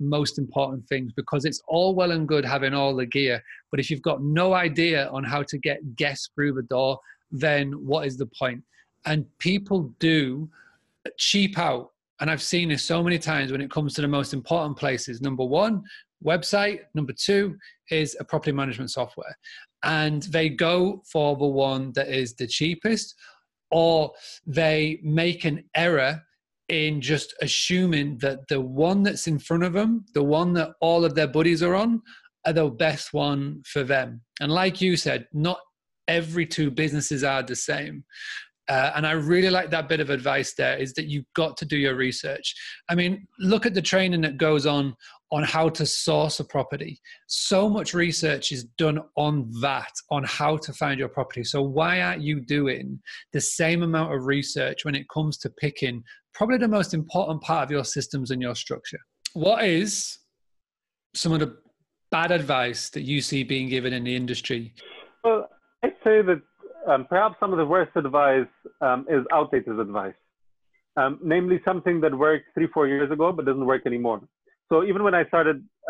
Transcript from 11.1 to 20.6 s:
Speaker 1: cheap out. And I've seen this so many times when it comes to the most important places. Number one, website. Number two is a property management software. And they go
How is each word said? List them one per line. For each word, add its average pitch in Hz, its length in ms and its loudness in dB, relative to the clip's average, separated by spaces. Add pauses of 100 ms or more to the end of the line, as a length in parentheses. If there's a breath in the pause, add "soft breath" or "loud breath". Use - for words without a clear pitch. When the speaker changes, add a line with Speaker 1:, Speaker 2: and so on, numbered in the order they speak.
Speaker 1:
cheap 196 400 2
out. 135 320 -2 (300)
And 151 100 0
I've 151 120 -2
seen 175 260 0
this 147 160 -2
so 170 180 0
many 170 160 2
times 143 340 -2
when 135 80 -4
it 143 100 -8
comes 147 240 -2
to - 60 -4
the 147 80 0
most 143 240 0
important 147 440 -2
places. 127 440 -4
Number 131 240 -2
one, 185 380 2 (420 loud breath)
website. 202 560 0 (140)
Number 143 180 -2
two 202 440 0 (340 loud breath)
is 156 280 0
a 151 60 -10
property 156 280 -2
management 131 380 -4
software. - 460 -8 (460 loud breath)
And 151 400 0
they 160 260 0
go 180 540 2 (100)